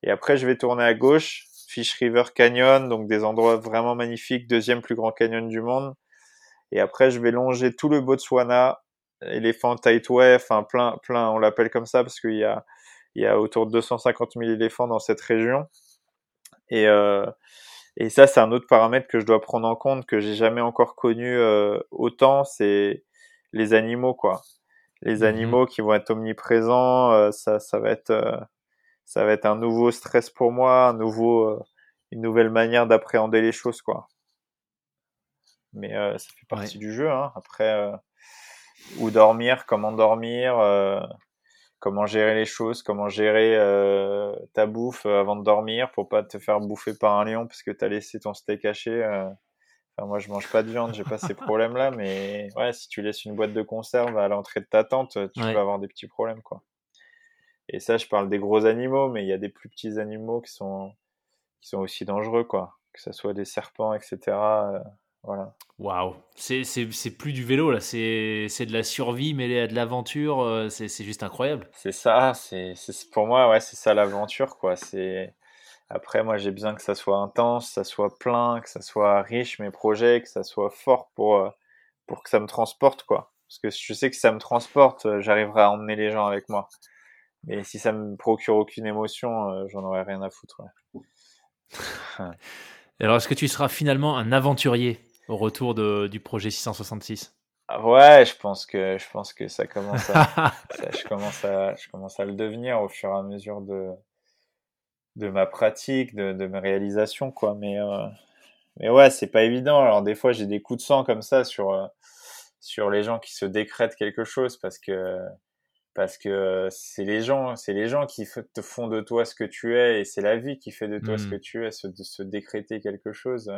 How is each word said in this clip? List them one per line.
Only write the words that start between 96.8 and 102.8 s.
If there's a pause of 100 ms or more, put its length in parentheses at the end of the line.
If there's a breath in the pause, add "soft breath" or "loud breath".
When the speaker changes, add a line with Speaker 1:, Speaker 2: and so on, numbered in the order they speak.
Speaker 1:
Ah
ouais,
je
pense
que,
je
pense
que
ça
commence
à,
Speaker 2:
<laughs>
Speaker 1:
ça,
je
commence
à,
je
commence
à
le
devenir